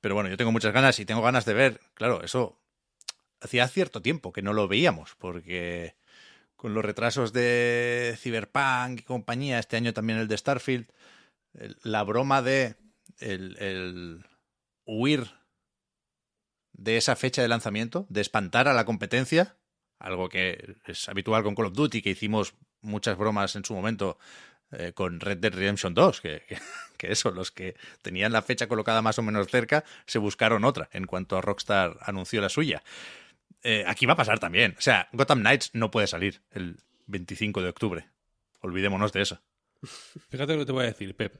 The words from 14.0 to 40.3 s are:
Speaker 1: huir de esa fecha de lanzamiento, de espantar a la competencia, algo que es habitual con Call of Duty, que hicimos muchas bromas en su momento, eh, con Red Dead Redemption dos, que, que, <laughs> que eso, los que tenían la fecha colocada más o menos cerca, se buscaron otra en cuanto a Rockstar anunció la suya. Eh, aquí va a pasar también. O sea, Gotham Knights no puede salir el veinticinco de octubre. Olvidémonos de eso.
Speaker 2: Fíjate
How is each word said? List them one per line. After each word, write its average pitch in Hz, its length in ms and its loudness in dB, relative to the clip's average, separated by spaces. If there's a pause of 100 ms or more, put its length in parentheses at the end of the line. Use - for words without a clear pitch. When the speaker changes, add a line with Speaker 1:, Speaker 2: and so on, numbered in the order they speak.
Speaker 1:
huir 123 420 0 (1500)
de 110 240 -2
esa 117 180 2
fecha 127 280 0
de 117 40 2
lanzamiento, 117 600 -2
de 101 120 0
espantar 110 460 2
a 143 60 6
la 117 120 4
competencia, 127 720 0 (420)
algo 92 300 -4
que 92 480 -4 (100)
es - 220 -10
habitual 104 340 0
con 104 100 0
Call 107 140 0
of 92 60 -6
Duty, 127 280 0
que 104 100 -2
hicimos 104 440 -2 (260)
muchas 104 360 -4
bromas 104 380 0
en 98 100 -8
su 110 100 -6
momento, 98 420 -2 (540)
eh, 87 220 -10
con 87 260 -4
Red 101 200 -4
Dead 101 140 0
Redemption 95 400 -2
dos, 151 280 4
que, 76 260 -8
que, 95 100 -12 (200)
<laughs> - 200 -18
que 87 140 -6
eso, - 180 0
los 90 220 -8
que 92 240 -12 (260)
tenían 95 300 -2
la 113 100 4
fecha 123 260 -2
colocada 113 360 0
más 110 160 0
o - 20 -2
menos 107 280 0
cerca, 127 340 2 (240)
se - 100 -2
buscaron 107 460 2
otra 123 280 2
en 92 140 -6
cuanto 92 320 -4
a 92 40 0
Rockstar 95 600 2
anunció 98 400 -4
la 98 80 0
suya. 135 320 -2 (800)
Eh, 110 240 2
aquí 120 220 2
va 139 60 8
a 170 40 6
pasar 110 220 2
también. 90 400 4
O - 20 -4
sea, 104 300 4
Gotham 135 300 2
Knights 127 320 4
no 113 180 0
puede 104 160 2
salir 90 420 -4
el 90 300 -10 (260)
veinticinco 98 560 -4
de 90 80 0
octubre. 87 400 -4 (520)
Olvidémonos 98 520 0
de 98 80 0
eso. 95 180 -2 (880)
Speaker 2:
Fíjate 139 240 -2